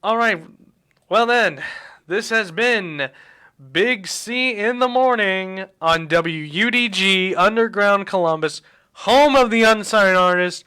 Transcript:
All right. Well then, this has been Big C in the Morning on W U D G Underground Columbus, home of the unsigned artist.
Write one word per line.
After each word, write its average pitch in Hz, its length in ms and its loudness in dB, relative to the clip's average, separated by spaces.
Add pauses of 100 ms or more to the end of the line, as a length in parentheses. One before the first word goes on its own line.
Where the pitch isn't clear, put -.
All 214 140 -2
right. 220 280 -2 (640)
Well 220 180 2
then, 214 360 0 (440)
this - 240 -4
has 220 220 -2
been 175 580 -2 (640)
Big 196 340 -2
C 247 480 -6
in 220 240 -4
the 254 100 0
Morning 196 760 0 (160)
on 165 260 0
W 165 360 -2
U 160 280 -4
D 240 180 -2
G 190 460 0
Underground 202 720 0
Columbus, 160 540 -2 (320)
home 277 420 2
of 254 160 4
the 226 120 2
unsigned 214 540 4
artist. 180 500 2